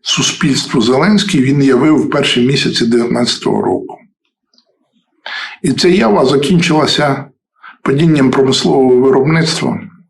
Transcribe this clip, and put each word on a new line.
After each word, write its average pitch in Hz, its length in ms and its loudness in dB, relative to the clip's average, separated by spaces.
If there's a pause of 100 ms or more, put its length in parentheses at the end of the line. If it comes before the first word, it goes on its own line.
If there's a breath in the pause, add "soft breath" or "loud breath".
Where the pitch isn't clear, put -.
суспільству - 760 -2
Зеленський, 143 600 0
він 139 200 2
явив 135 340 4
в 120 140 0
перші 123 360 0
місяці 127 400 -2
дев'ятнадцятого 117 760 -2
року. 92 360 -6 (1600 loud breath)
І 139 100 -2
ця - 160 0
ява 196 360 2
закінчилася 143 1000 0 (580 loud breath)
падінням 143 480 2
промислового 131 680 2
виробництва 135 840 0 (300)